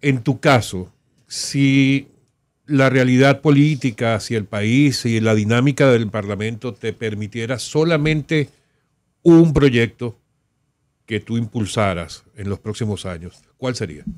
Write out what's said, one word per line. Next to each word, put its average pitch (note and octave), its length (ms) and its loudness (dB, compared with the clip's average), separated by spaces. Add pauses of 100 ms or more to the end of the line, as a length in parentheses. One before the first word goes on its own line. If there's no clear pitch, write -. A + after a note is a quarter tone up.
En C3+ 220 0
tu C3 160 -2
caso, G#2 520 0 (360)
si C#3 800 0 (580)
la C3+ 240 2
realidad B2+ 520 4
política, C#3 800 0
si - 160 -8
el G#2+ 100 -4
país, A#2+ 520 0
si A2+ 220 -2
la A2 160 2
dinámica B2 560 2
del A#2 180 2
Parlamento G#2+ 640 -8
te A2+ 200 -8
permitiera A2+ 680 -8
solamente D#3 880 -2 (720)
un E3 320 8
proyecto A#2+ 640 0 (880)
que A2 140 -4
tú A2+ 180 -6
impulsaras G2+ 840 -4 (120)
en G2+ 140 -10
los G2 100 -6
próximos G#2+ 460 -8
años, F2 360 -14 (160)
¿cuál B2+ 180 -6
sería? D#2 280 -10 (140)